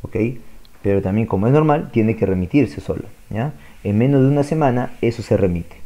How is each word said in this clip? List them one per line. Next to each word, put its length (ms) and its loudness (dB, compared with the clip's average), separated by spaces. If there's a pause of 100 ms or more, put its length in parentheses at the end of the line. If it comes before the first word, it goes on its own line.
¿Ok? 160 -10 (640)
Pero 220 0
también, 240 0
como 220 0
es 40 4
normal, 400 2
tiene 240 2
que 80 0
remitirse 560 0
solo, 240 -8 (260)
¿ya? 220 -4 (300)
En 160 0
menos 240 4
de 60 6
una 160 2
semana 580 0
eso 200 -2
se 140 0
remite. 500 -2